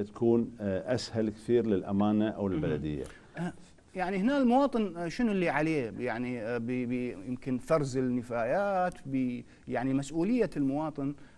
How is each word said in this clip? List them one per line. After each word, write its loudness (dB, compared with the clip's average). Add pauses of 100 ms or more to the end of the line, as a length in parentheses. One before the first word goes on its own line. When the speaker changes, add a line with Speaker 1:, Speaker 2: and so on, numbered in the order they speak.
Speaker 1:
تكون، 2 (100)
آه، 0
أسهل -2
كثير 2
للأمانة 2
أو -6
Speaker 2:
مهم. 0
Speaker 1:
للبلدية. -2 (340)
Speaker 2:
آه، -6 (420)
يعني -2
هنا 2
المواطن، 4
آه، -4
شنو 0
اللي 2
عليه؟ 2
يعني، -2
آه، -2
بي-، -2
بي-، -2 (160)
يمكن -4
فرز 0
النفايات، 0 (120)
بي-، -2 (220)
يعني 0
مسؤولية 0
المواطن -2 (220)